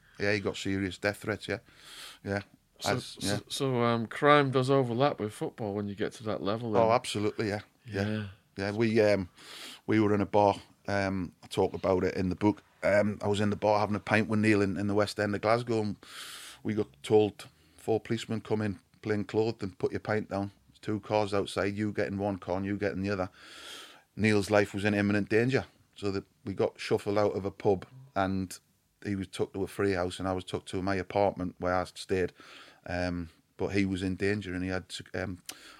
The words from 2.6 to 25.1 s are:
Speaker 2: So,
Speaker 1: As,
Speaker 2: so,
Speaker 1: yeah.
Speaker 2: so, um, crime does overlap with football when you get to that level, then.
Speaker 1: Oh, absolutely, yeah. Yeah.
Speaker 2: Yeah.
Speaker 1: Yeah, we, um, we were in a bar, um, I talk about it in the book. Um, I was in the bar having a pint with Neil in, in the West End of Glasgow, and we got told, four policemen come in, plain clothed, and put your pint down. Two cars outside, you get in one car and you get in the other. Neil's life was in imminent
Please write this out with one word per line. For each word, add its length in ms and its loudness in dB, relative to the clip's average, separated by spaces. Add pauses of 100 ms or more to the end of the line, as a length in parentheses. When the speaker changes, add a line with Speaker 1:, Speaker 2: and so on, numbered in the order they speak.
Speaker 2:
So, 160 0
Speaker 1:
As, 80 -8
Speaker 2:
so, 220 -10
Speaker 1:
yeah. 120 0 (100)
Speaker 2:
so, 340 0
um, 240 2
crime 440 4
does 200 2
overlap 500 2
with 120 -4
football 420 -6
when 140 -4
you 60 -8
get 200 -4
to 100 -16
that 180 -4
level, 300 -2
then. 100 6
Speaker 1:
Oh, 100 6
absolutely, 560 0
yeah. 120 -2 (260)
Yeah. 220 -2
Speaker 2:
Yeah. 140 -4 (360)
Speaker 1:
Yeah, 140 -2
we, 280 4
um, 300 4 (560)
we 120 4
were 160 4
in 60 2
a 60 0
bar, 300 6 (300)
um, 460 -2 (100)
I 40 -20
talk 260 0
about 320 2
it 120 -2
in 120 0
the 60 -2
book. 280 2 (200)
Um, 400 2
I 60 -2
was 120 0
in 80 2
the 80 -2
bar 240 2
having 160 0
a 40 -6
pint 280 2
with 120 0
Neil 200 6
in, 160 0
in 120 -2
the 60 0
West 240 2
End 160 0
of 60 -6
Glasgow, 400 2
and 160 -4 (680)
we 120 -2
got 140 -2 (140)
told, 440 4 (320)
four 200 0
policemen 440 -4
come 180 -2
in, 180 -4 (220)
plain 240 -2
clothed, 380 -2
and 160 -8
put 140 0
your 80 -6
pint 280 -2
down. 220 -4 (320)
Two 180 -4
cars 320 0
outside, 440 0
you 160 -2
get 160 -2
in 100 -4
one 180 -2
car 220 -4
and 80 -4
you 100 -2
get 160 -2
in 100 -6
the 80 -2
other. 200 -2 (840)
Neil's 340 2
life 240 4
was 100 -4
in 100 2
imminent 360 2